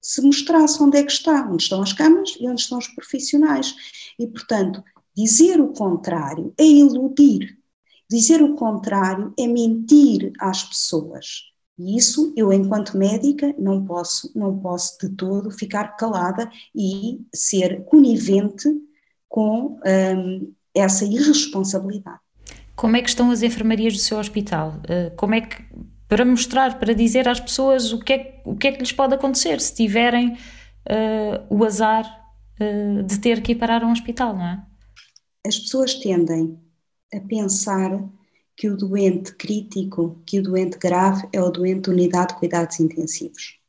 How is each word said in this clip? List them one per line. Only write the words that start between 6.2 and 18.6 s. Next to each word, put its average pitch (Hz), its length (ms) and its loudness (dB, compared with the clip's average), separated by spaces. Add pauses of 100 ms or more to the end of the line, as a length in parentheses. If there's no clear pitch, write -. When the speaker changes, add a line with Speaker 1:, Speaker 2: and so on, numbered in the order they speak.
Speaker 1:
é 311 80 8
iludir. 269 920 4 (520)
Dizer 233 320 4
o 294 140 2
contrário 202 840 -4
é 240 80 -2
mentir 226 920 4
às 190 240 -2
pessoas. - 880 -6 (260)
E 185 200 -4
isso, 294 380 2
eu, 214 180 4
enquanto 196 440 0
médica, 285 600 0
não 196 260 0
posso, 175 520 -6
não 196 240 -2
posso 180 400 -6
de 190 160 -6
todo 196 340 -4
ficar 208 480 -8
calada 208 520 -4 (260)
e 202 440 -6 (140)
ser - 520 -2
conivente 208 840 4 (600)